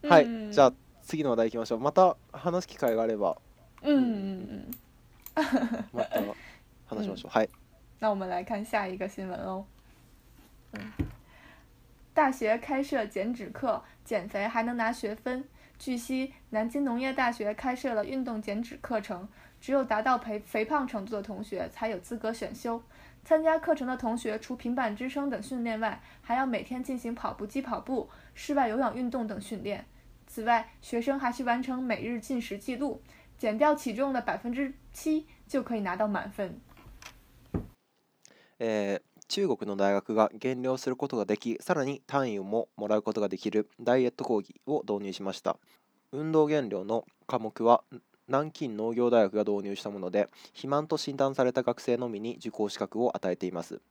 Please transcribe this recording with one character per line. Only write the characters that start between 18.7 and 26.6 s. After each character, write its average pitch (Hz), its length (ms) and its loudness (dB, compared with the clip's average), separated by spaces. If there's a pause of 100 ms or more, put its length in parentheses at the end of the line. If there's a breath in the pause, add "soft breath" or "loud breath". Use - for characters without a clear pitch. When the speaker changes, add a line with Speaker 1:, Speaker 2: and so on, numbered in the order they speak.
Speaker 2:
课 220 180 -4
程， 202 280 -8 (340 loud breath)
只 254 100 -4
有 269 120 4
达 220 180 0
到 254 160 4
肥-， 214 280 -4
肥 214 200 0
胖 277 200 0
程 208 200 -6
度 233 80 -8
的 202 80 -4
同 202 200 -8
学 180 280 -6
才 - 180 -6
有 214 120 -4
资 233 180 -8
格 220 160 -4
选 226 200 -8
修。 233 300 -6 (400 loud breath)
参 311 180 6
加 320 160 4
课 320 160 2
程 262 140 0
的 254 80 -2
同 240 220 -2
学 220 220 -4
除 254 160 -8
平 247 200 -4
板 240 180 0
支 247 160 -6
撑 277 200 -2
等 226 120 -4
训 240 220 -6
练 226 160 -2
外， 220 220 -2 (200 loud breath)
还 240 140 -2
要 269 100 2
每 226 180 -2